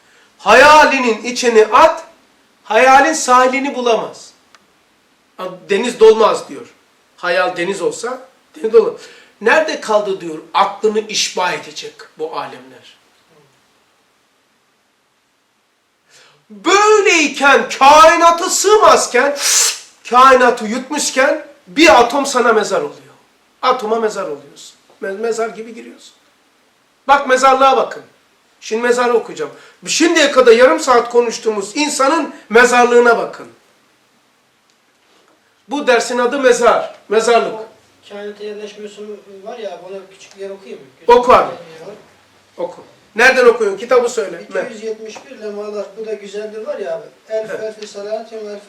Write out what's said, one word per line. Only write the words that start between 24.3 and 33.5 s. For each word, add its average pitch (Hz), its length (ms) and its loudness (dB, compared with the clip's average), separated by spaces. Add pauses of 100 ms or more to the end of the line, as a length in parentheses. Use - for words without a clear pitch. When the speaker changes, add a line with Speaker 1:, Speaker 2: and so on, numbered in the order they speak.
Speaker 1:
Me-, 196 160 -10
mezar 226 320 -6
gibi 220 260 -16
giriyorsun. - 380 -20 (960)
Bak 277 200 2
mezarlığa 262 500 2
bakın. - 260 -6 (580)
Şimdi 226 220 -6
mezarı 240 300 0
okuyacağım. 165 380 -6 (360)
Şimdiye 330 440 0
kadar 240 200 6
yarım 262 280 4
saat 240 300 0
konuştuğumuz 226 680 -4
insanın 294 560 -2 (160)
mezarlığına 240 680 4
bakın. - 300 -10 (2250)